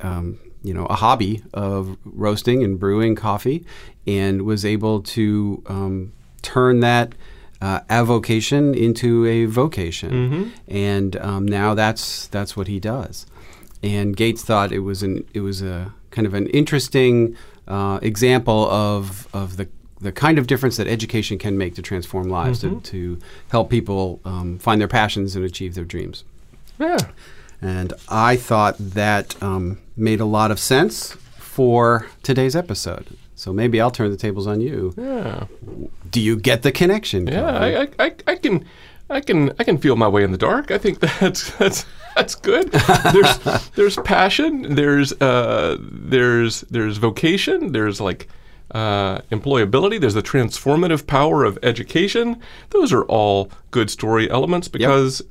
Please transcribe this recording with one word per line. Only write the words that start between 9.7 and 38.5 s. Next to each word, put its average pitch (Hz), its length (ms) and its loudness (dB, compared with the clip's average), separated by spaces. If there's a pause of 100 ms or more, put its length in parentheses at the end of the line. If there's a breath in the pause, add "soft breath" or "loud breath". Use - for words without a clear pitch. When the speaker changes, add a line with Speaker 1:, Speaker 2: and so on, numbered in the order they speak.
Speaker 2:
Mm-hmm. 135 380 -2 (260 loud breath)
Speaker 1:
And, 101 420 0
um, 98 300 -4
now 101 260 0
that's, 110 540 -2
that's 101 300 -8
what 98 100 -4
he 98 120 -6
does. 107 460 -8 (560 loud breath)
And 101 340 -2
Gates 113 280 0
thought 101 280 0
it 101 80 -2
was 98 240 -4
an, 95 300 -4
it 107 80 -6
was 98 200 -4
a 92 320 -8 (180)
kind 110 160 0
of 95 60 -6
an 101 140 -2
interesting, 127 880 2 (320 loud breath)
uh, 98 340 -2
example 113 680 2
of, 101 640 -2
of 92 240 -8
the, 98 100 -8 (340)
the 101 100 -6
kind 151 260 2
of 131 100 2
difference 127 300 2
that 104 100 -2
education 110 500 -2
can 98 200 -4
make 90 180 -4
to 92 60 -12
transform 92 480 -6
lives, 98 340 -2
Speaker 2:
Mm-hmm. 92 160 -4
Speaker 1:
to, 90 380 -8
to - 20 -14 (300 loud breath)
help 117 200 0
people, 98 560 -2
um, 90 340 -6
find 107 220 2
their 101 80 0
passions 101 460 0
and 92 100 -4
achieve 90 300 -8
their 87 100 -8
dreams. 87 400 -10 (540)
Speaker 2:
Yeah. 320 180 0 (640 soft breath)
Speaker 1:
And 92 320 -6 (160)
I 113 260 4
thought 107 420 2
that, 101 640 -2
um, 95 380 -4 (160)
made 110 240 2
a 113 60 0
lot 107 260 2
of 104 80 -4
sense 165 520 0 (260)
for 120 720 2 (160 loud breath)
today's 131 320 2
episode. 131 500 -6 (300)
So - 180 -10
maybe 113 280 2
I'll 120 100 2
turn 113 200 0
the 98 60 -4
tables 101 300 -4
on 104 140 -2
you. 95 360 -4
Speaker 2:
Yeah. 240 480 -6 (640)
Speaker 1:
Do 120 120 0
you 110 160 2
get 117 260 2
the 143 80 2
connection, 175 560 0
Speaker 2:
Yeah, 156 140 -2
Speaker 1:
Calvin? 294 200 -2 (380)
Speaker 2:
I, - 40 2
I, 269 40 2
I, - 80 -8 (120)
I 349 80 0
can, 240 300 0 (440 loud breath)